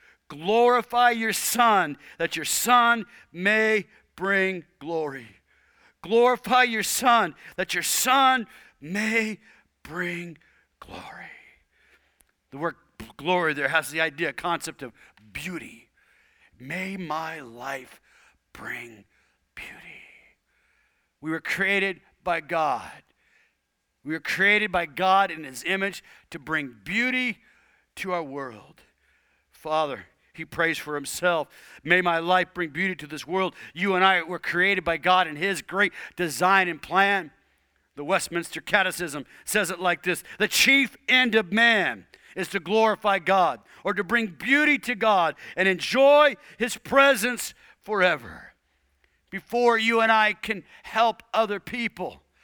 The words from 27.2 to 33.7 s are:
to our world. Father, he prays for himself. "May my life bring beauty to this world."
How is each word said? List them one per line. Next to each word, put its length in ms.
to 160
our 120
world. 580
Father, 580
he 100
prays 340
for 180
himself. 520
"May 180
my 180
life 340
bring 180
beauty 240
to 120
this 180
world." 300